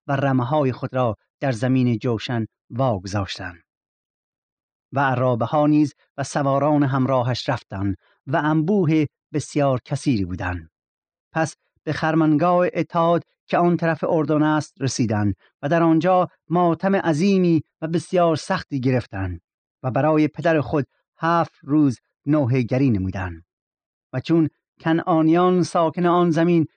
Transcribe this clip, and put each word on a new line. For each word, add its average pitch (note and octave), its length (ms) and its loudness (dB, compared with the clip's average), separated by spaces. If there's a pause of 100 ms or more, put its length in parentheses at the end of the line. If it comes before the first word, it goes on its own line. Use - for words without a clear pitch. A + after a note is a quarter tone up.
و C#3+ 60 -4
رمه C3+ 320 0
های C3+ 280 0
خود B2+ 220 -8
را B2 220 -2 (240)
در C#3 120 -2
زمین B2 460 0
جوشن A#2 480 -4 (240)
واگذاشتند. G2 920 -6 (1300)
و B2 80 0
عرابه B2+ 440 2
ها D3 220 2
نیز D3+ 280 2 (220)
و C#3 60 -6
سواران C#3+ 600 0
همراهش B2+ 640 0
رفتند G2+ 480 -4 (300)
و C#3 100 -4
انبوه D#3 680 2 (280)
بسیار C#3 520 -2
کثیری C3 400 -2
بودند. F2+ 460 -8 (640)
پس D#3+ 220 -4 (300)
به D#3+ 80 -6
خرمنگاه D#3+ 800 2
اتاد E3+ 480 0 (240)
که F3 120 -2
آن F3 180 2
طرف E3 320 -2
اردن D3+ 340 0
است D3+ 380 -2
رسیدند G#2+ 540 -2 (280)
و C#3+ 60 -6
در E3 140 2
آنجا E3+ 460 2 (200)
ماتم F3 480 0
عظیمی F3 640 2 (180)
و D#3+ 80 -6
بسیار E3+ 480 0
سختی D3 440 -6
گرفتند G2 600 -2 (420)
و B2+ 80 -4
برای D3+ 380 2
پدر D#3 320 0
خود C#3+ 260 -2 (320)
هفت E3 440 -2
روز C#3+ 360 2 (280)
نوحه C3+ 360 2
گری B2+ 280 0
نمودند. F#2+ 540 -4 (680)
و C3 80 -4
چون D#3+ 280 2 (320)
کنعانیان E3+ 800 2
ساکن E3+ 440 0
آن F3 240 2
زمین E3 360 2 (100)